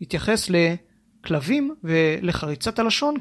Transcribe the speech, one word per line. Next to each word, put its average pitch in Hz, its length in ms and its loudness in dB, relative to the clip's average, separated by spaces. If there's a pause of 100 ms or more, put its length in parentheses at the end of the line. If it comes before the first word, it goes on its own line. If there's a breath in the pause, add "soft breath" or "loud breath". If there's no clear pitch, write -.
התייחס 196 480 -2
לכלבים 175 1300 -2
ולחריצת 160 960 0
הלשון 233 420 0